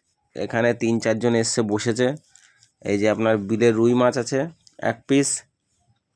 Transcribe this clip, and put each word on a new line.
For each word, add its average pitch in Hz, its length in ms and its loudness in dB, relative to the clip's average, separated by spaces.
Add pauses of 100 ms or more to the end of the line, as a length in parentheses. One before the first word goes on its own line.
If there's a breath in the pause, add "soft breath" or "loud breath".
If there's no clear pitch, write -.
(360)
এখানে 117 380 -2
তিন 117 260 -2
চারজন 113 340 0
এসছে, 113 280 0
বসেছে। 110 440 -2 (760 soft breath)
এই 101 160 -2
যে 104 100 0
আপনার 110 300 2
বিলের 110 360 2
রুই 117 200 2
মাছ 123 240 2
আছে 135 220 -4 (420)
এক 113 220 -2
পিস, 139 240 2 (880)